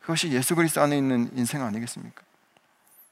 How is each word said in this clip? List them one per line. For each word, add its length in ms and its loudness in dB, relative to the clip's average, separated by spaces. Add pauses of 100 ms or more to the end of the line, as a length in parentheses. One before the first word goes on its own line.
그것이 300 -2
예수 240 2
그리스도 260 2
안에 160 4
있는 360 2
인생 300 -2
아니겠습니까? 580 -8 (920)